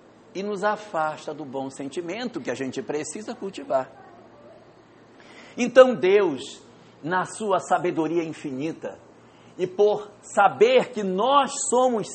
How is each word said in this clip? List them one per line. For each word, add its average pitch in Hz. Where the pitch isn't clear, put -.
e 180
nos 202
afasta 156
do 151
bom 135
sentimento 170
que 135
a 123
gente 131
precisa 151
cultivar. 196
Então, 247
Deus, 180
na 180
sua 196
sabedoria 165
infinita, 143
e 180
por 208
saber 202
que 208
nós 233
somos 240